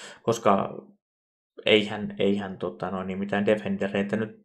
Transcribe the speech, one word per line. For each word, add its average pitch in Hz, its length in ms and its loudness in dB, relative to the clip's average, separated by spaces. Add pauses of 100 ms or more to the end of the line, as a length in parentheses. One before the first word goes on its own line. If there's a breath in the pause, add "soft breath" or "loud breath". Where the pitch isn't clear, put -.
(240 loud breath)
koska 101 600 2 (840)
eihän, 104 540 2
eihän, 101 380 2
tota, 90 340 -6
noin, 92 160 -4
niin 95 120 -4
mitään 101 260 0
Defendereitä 101 720 0
nyt 110 300 -4